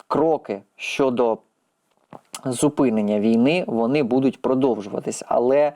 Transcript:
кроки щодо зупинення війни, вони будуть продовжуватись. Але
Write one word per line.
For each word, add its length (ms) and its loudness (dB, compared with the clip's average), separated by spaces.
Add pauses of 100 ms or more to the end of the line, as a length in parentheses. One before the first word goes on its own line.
кроки 540 -2 (140)
щодо 600 0 (1080)
зупинення 760 0
війни, 460 2
вони 360 0
будуть 400 0
продовжуватись. 840 -2
Але 480 2